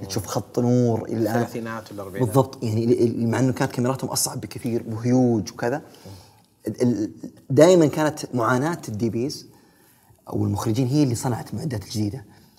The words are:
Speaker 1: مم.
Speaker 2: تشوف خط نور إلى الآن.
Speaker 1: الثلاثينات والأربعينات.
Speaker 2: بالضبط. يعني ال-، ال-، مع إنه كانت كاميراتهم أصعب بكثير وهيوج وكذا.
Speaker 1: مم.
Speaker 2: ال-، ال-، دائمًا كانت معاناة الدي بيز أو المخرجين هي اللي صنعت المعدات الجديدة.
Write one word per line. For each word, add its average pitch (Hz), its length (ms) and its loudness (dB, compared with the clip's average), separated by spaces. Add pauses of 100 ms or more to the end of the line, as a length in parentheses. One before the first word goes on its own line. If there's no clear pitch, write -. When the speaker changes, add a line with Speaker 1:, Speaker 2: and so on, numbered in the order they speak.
Speaker 1:
مم. 98 60 -12
Speaker 2:
تشوف - 180 -6
خط - 340 -4
نور 120 460 2
إلى 113 120 -4
الآن. 110 180 0
Speaker 1:
الثلاثينات 113 560 -6
والأربعينات. 101 360 -4
Speaker 2:
بالضبط. 127 360 2
يعني 113 200 0
ال-، 117 200 4
ال-، 117 260 0
مع 113 100 0
إنه 127 140 2
كانت 135 180 -2
كاميراتهم 127 380 -2
أصعب - 320 -4
بكثير 117 500 -6
وهيوج 117 600 2
وكذا. 127 260 -2
Speaker 1:
مم. - 340 -16 (560)
Speaker 2:
ال-، 110 140 -4
ال-، 117 280 0 (400)
دائمًا 160 360 8
كانت 151 340 0 (140)
معاناة 127 560 0
الدي 110 200 -2
بيز 117 380 -6 (840)
أو 104 160 -2
المخرجين 110 420 0
هي 147 160 4
اللي 123 120 2
صنعت 110 380 -4
المعدات 110 300 -6
الجديدة. 107 420 -4 (340)